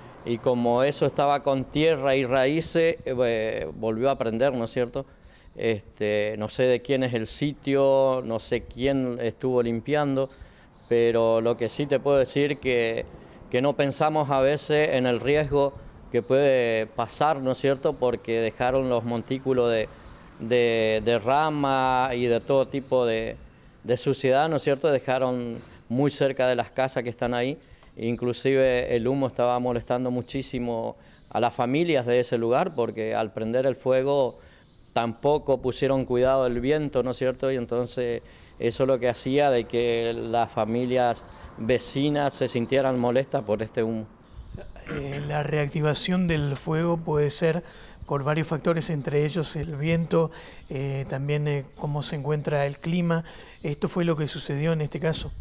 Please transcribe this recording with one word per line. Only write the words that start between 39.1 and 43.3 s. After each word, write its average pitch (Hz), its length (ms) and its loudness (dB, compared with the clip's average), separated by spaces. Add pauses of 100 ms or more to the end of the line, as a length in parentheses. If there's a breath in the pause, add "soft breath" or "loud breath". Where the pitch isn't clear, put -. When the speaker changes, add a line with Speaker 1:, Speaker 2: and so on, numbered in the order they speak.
Speaker 1:
de 120 140 2
que 117 500 0
las 117 360 0
familias 120 720 0 (340 loud breath)
vecinas 139 760 0
se 135 140 -2
sintieran 131 500 0
molestas 123 460 0